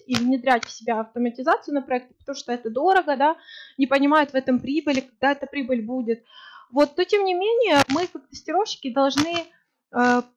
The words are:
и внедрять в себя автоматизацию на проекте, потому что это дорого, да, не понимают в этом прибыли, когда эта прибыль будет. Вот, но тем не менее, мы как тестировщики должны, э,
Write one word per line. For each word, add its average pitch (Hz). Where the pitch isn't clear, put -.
и 254
внедрять 247
в -
себя 226
автоматизацию 240
на 269
проекте, 254
потому 277
что -
это 240
дорого, 302
да, 302
не 269
понимают 285
в -
этом 262
прибыли, 285
когда 269
эта 277
прибыль 254
будет. 233
Вот, 285
но 359
тем 403
не 370
менее, 392
мы 320
как 311
тестировщики 330
должны, 277
э, 247